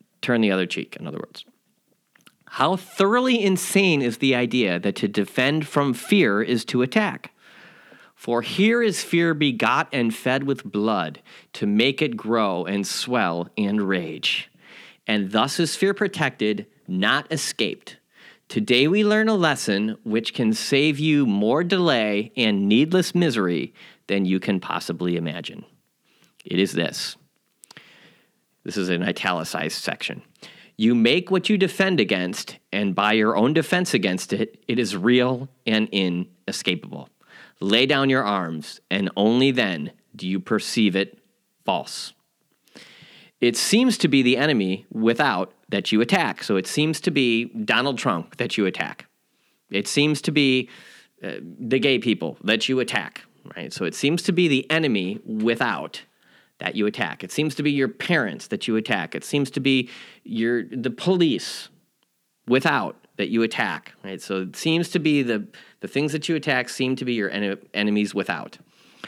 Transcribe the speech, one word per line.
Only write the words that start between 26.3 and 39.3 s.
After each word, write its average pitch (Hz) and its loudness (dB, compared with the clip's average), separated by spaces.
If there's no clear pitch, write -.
It - -2
is 95 2
this. - -4
This - -8
is 92 -2
an 90 0
italicized 85 -4
section. - -6
You 113 4
make 127 4
what 185 0
you 214 4
defend 190 2
against, 92 -2
and 98 0
by 104 2
your 107 2
own 120 4
defense 180 0
against 92 -2
it, 107 -4
it 123 0
is 104 -2
real 123 2
and 110 0
inescapable. 90 -4
Lay 110 2
down 135 2
your 131 2
arms, 87 -4
and 95 -2
only 120 4